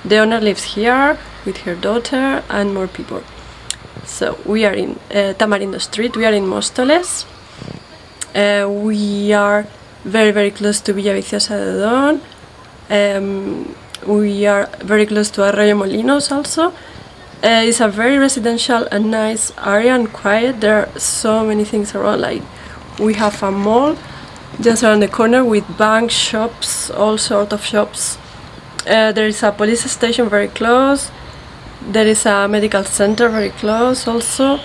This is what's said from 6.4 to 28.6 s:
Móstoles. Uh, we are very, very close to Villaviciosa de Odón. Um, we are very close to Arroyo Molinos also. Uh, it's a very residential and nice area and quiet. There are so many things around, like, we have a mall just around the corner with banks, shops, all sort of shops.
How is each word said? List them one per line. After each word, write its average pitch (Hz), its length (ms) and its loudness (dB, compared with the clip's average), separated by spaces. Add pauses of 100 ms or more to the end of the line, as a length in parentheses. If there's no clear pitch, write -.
Móstoles. 254 840 -2 (1040)
Uh, 202 340 2
we 208 680 0
are 208 340 2 (360)
very, 214 280 4
very 202 180 2
close 208 320 -2
to 202 140 -2
Villaviciosa 202 640 -2
de 190 180 -4
Odón. 262 440 2 (680)
Um, 196 840 -2 (320)
we 202 400 2
are 202 200 2 (120)
very 214 260 2
close 208 240 0
to - 140 0
Arroyo 202 320 4
Molinos 220 560 0
also. 320 420 -2 (720)
Uh, 226 260 4
it's 233 100 0
a 226 80 4
very 226 300 2
residential 240 760 0
and 214 200 0
nice 220 400 -2 (120)
area 214 300 4
and 240 180 0
quiet. 226 480 0
There 214 280 2
are - 120 -14
so 220 460 0
many 214 180 2
things 208 300 -2
around, 202 260 0
like, - 220 -4 (580)
we 214 140 2
have 208 300 0
a 196 80 0
mall 220 440 2 (640)
just 226 240 2
around 214 180 6
the 196 60 2
corner 240 380 4
with 208 180 2 (140)
banks, 226 380 2
shops, - 720 -4
all 214 300 0
sort 208 340 0
of 208 100 -6
shops. - 540 -2 (680)